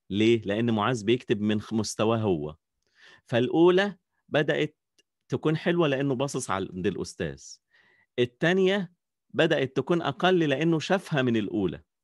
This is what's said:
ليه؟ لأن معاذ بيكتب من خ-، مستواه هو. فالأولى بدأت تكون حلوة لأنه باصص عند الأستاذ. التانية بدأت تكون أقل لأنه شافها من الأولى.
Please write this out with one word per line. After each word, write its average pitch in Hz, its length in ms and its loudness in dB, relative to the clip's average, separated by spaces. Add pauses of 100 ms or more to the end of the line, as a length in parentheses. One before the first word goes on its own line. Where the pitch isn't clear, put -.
ليه؟ 110 360 2
لأن 113 280 -2
معاذ 110 320 -2
بيكتب 113 360 0
من 107 200 0
خ-، - 120 -10
مستواه 110 440 -2
هو. 80 380 -2 (720)
فالأولى 180 720 2 (320)
بدأت 147 480 -2 (520)
تكون 156 280 0
حلوة 170 300 2
لأنه 139 280 0
باصص 135 360 -4
عند 92 360 -4
الأستاذ. 87 560 -6 (760)
التانية 185 720 0 (400)
بدأت 147 420 0
تكون 170 260 0
أقل 180 380 0
لأنه 156 400 2
شافها 180 420 0
من 120 160 2
الأولى. 95 440 -2 (220)